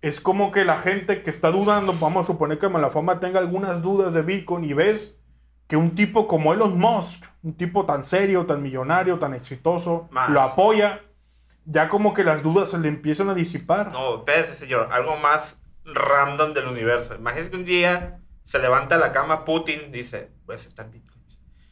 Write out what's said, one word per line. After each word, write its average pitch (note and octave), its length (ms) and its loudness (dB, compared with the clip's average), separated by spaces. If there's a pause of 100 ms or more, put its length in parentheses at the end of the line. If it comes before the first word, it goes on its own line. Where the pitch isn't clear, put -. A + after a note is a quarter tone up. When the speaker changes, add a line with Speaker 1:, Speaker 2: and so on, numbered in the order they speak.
Speaker 1:
es D3 180 -4
como G3 320 0
que G3 140 2
la D#3+ 140 2
gente F#3+ 440 -2
que - 60 -6
está D#3+ 220 0
dudando, G3 420 2
vamos E3+ 300 0
a E3+ 40 -4
suponer D#3 320 -2
que G3+ 80 0
Malafama E3 540 0
tenga F#3 180 0
algunas F3+ 420 -2
dudas F#3+ 320 0
de E3 80 2
Bitcoin F3 440 -4
y C#3+ 80 -4
ves G3+ 440 0 (500)
que D3+ 100 0
un E3 180 2
tipo G#3 320 2
como D#3 260 2
Elon G3+ 240 2
Musk, G3+ 460 0 (200)
un D#3+ 120 -8
tipo F3+ 300 -2
tan C#3 180 -2
serio, F#3 420 0
tan D3 160 -2
millonario, D3 580 0
tan C#3 140 -4
exitoso, E3+ 760 -4
Speaker 2:
Más. C3 180 0
Speaker 1:
lo C#3+ 120 6
apoya, G3+ 600 4 (640)
ya D#3 240 2
como G3+ 260 2
que G3 120 2
las D#3 180 2
dudas E3+ 280 2
se F3+ 60 -4
le D#3+ 120 0
empiezan D3+ 400 -2
a G3 40 0
disipar. F3 600 -2
Speaker 2:
No, B2+ 240 -4
espérate, D3+ 400 0
señor, B2+ 340 -2
algo C#3+ 240 0
más D3+ 400 0 (300)
random C#3+ 680 0
del C3+ 140 -4
universo. A#2+ 480 -2
Imagínese C3 360 -8
que F#3 40 -10
un F#3 100 -8
día F3+ 540 0 (240)
se - 160 -2
levanta C3+ 380 2
la C#3+ 160 2
cama D#3 320 -2
Putin, D#3 480 -4
dice, A#2+ 380 -12 (140)
"Voy G#2+ 100 -14
a A2 40 -14
aceptar A2+ 320 -20
Bitcoin". - 300 -20 (500)